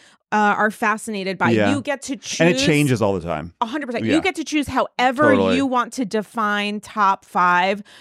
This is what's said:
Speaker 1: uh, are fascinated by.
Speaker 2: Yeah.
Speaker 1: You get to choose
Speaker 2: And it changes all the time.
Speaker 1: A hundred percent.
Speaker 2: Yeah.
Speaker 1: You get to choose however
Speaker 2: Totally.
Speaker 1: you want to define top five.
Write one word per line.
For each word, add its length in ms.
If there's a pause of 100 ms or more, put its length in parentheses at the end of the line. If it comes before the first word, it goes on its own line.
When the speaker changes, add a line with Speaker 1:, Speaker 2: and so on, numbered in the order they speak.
(320)
Speaker 1:
uh, 260
are 140
fascinated 680
by. 120
Speaker 2:
Yeah. 220
Speaker 1:
You 80
get 220
to 140
choose 240
Speaker 2:
And 100
it 80
changes 420
all 140
the 60
time. 400
Speaker 1:
A 60
hundred 200
percent. 180
Speaker 2:
Yeah. 120
Speaker 1:
You 40
get 140
to 100
choose 220
however 640
Speaker 2:
Totally. 260
Speaker 1:
you 100
want 280
to 100
define 760
top 440
five. 560 (200)